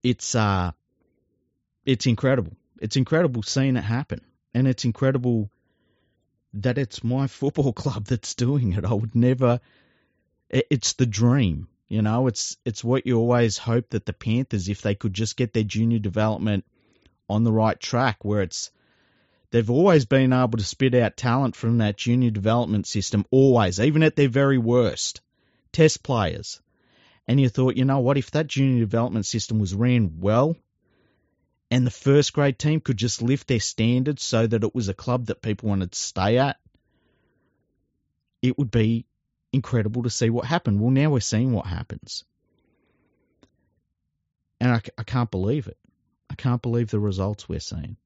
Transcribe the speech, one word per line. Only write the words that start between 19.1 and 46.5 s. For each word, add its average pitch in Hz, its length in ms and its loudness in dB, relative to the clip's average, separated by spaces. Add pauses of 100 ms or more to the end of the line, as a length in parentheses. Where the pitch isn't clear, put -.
they've 117 200 0
always 156 340 4
been 131 280 2
able 123 260 2
to 101 60 -2
spit 127 300 0
out 117 220 2
talent 127 400 0
from 117 220 0
that 104 180 2
junior 120 340 2
development 107 560 0
system, 101 440 -2
always, 120 500 4
even 151 220 2
at 156 140 2
their 143 120 4
very 139 300 2
worst, 117 640 0 (520)
test 156 300 4
players. 101 580 -4 (680)
And 131 140 2
you 131 80 4
thought, 127 280 0
you 127 80 2
know 135 140 2
what, 135 200 2
if - 120 -6
that 156 160 -2
junior 135 340 2
development 110 460 -2
system 110 320 -4
was 98 160 -2
ran 107 460 0
well, 120 360 0 (1160)
and 127 100 2
the 123 60 0
first 139 420 2
grade 143 240 0
team 151 220 0
could 127 180 -2
just 113 240 -4
lift 123 280 -2
their 123 100 0
standards 127 640 0
so 113 240 0
that 110 160 0
it 110 140 -2
was 107 120 -2
a 95 60 -4
club 123 320 -4
that - 160 -8
people 107 260 -4
wanted 95 220 -2
to - 80 -12
stay 104 400 0
at, 135 180 0 (1900)
it 123 140 0
would 131 140 -2
be 117 360 0 (460)
incredible 117 520 -2
to 123 60 -2
see 113 200 0
what 120 140 -2
happened. 120 360 0
Well, 123 120 2
now 143 180 2
we're 135 80 2
seeing 117 340 0
what 101 140 -2
happens. - 560 -10 (2500)
And 123 100 2
I 117 80 2
c-, - 180 -8
I 110 60 -12
can't 120 300 -4
believe 101 340 -2
it. - 100 -16 (540)
I - 60 -8
can't 123 260 -2